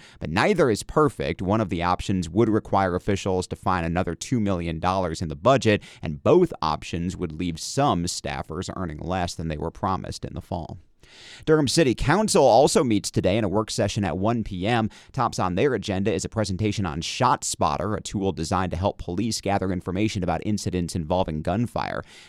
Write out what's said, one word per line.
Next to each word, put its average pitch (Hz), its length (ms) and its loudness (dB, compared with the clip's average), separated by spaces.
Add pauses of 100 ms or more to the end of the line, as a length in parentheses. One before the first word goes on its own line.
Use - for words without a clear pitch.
(180)
but 78 120 -6
neither 156 380 4
is 104 140 0
perfect. 117 580 0
One 101 200 2
of 101 80 0
the 85 160 -2
options 90 440 0
would 107 200 4
require 98 480 2
officials 92 500 -2
to - 80 -8
find 92 320 -2
another 85 300 -2
two - 240 -2
million 85 400 -2
dollars 92 420 -2
in 82 60 -4
the 76 80 -6
budget, 107 480 4 (180)
and 76 180 -6
both 165 400 4
options 85 560 -4
would 85 140 -4
leave 82 300 -6
some 107 460 0
staffers 78 720 -8
earning 78 220 -6
less 85 380 -4
than 82 100 -6
they 76 100 -4
were 82 140 -6
promised - 540 -6
in - 100 -12
the 82 60 -8
fall. - 380 -8 (680)
Durham 156 220 4
City 135 260 4
Council 170 500 4
also 135 400 6
meets 107 260 0
today 92 280 2
in 113 60 0
a 95 40 -2
work 107 220 -2
session 104 340 0
at 85 140 -2
one 110 260 0
P 92 220 -6
M. 113 240 2 (200)
Tops 120 280 -2
on 92 160 0
their 131 180 2
agenda 98 400 0
is 90 140 -2
a - 20 -6
presentation 104 560 -2
on 80 160 -4
ShotSpotter, 101 960 0
a - 60 -8
tool 95 280 -2
designed 90 420 -2
to 87 40 -4
help 92 220 -2
police 101 420 -4
gather 98 320 0
information 92 500 -2
about 82 220 0
incidents 92 500 -2
involving 85 460 0
gunfire. 87 640 -2 (260)